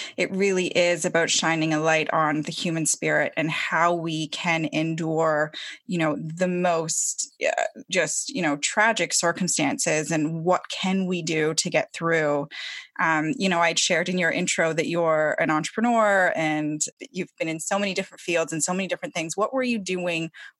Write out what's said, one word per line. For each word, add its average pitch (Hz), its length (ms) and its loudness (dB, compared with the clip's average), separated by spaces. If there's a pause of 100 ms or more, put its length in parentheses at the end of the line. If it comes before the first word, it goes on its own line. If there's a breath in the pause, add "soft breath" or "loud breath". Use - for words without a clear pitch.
(180 loud breath)
it 185 140 0
really 190 360 2
is 175 380 2
about 165 240 2
shining 160 440 2
a 151 60 2
light 156 340 2
on 156 300 2
the 170 80 -6
human 165 340 -2
spirit 151 520 0
and 160 140 0
how 170 440 2
we 160 340 -4
can 165 440 -2
endure, 160 800 0 (360 loud breath)
you 180 100 -2
know, 156 200 2
the 165 300 -2
most, 175 840 0 (120)
uh, - 180 0 (260)
just, 170 400 -2
you - 140 -4
know, 147 140 2
tragic 208 560 2
circumstances 160 1000 0
and 160 340 0
what 180 240 2
can 190 380 0
we 180 160 -2
do 160 320 0
to - 140 0
get 151 240 0
through. 156 540 0 (520 loud breath)
Um, 156 380 2
you 196 120 2
know, 175 120 2
I'd 165 180 2
shared 180 300 2
in 185 100 0
your 165 120 2
intro 165 420 0
that 160 140 0
you're 160 520 2
an 160 120 2
entrepreneur 202 840 2
and 151 460 -2 (300)
you've 180 260 -6
been 165 120 -4
in 160 100 -4
so 202 200 -2
many 196 140 -2
different - 280 -6
fields 165 320 0
and 156 100 -2
so 185 100 0
many 190 140 -2
different 175 280 -6
things. 165 220 -4
What 208 160 -2
were 262 100 0
you 240 160 0
doing? 175 520 -4 (280 loud breath)